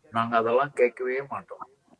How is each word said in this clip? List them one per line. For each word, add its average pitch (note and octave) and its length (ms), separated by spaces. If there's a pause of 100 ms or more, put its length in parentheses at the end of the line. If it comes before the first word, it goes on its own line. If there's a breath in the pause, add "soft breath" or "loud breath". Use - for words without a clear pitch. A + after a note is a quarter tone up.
(100)
நாங்க A#2 260
அதெல்லாம் A#2+ 380
கேட்கவே B2+ 440 (100)
மாட்டோம். G2+ 340 (380)